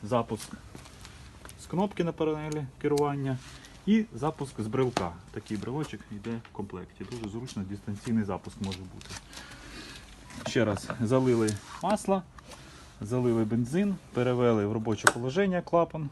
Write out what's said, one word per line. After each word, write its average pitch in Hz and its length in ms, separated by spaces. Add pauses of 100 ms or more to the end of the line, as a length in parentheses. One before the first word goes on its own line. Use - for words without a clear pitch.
запуск 117 460 (1120)
з - 20
кнопки 190 380
на 165 80
панелі 151 540 (160)
керування 143 560 (480)
і 214 280
запуск 135 480
з 107 60
брелка. 113 440 (200)
Такий 107 260
брелочок 117 440 (100)
йде 113 300 (100)
в - 40
комплекті. 95 480
Дуже 110 260
зручно, 113 340
дистанційний 104 600
запуск 95 380
може 95 180
бути. 92 360 (1300)
Ще - 180
раз, - 240 (120)
залили 117 540 (280)
масло, 196 400 (760)
залили 117 440
бензин, 131 500 (180)
перевели 123 520
в 104 80
робоче 110 340
положення 175 540
клапан 160 500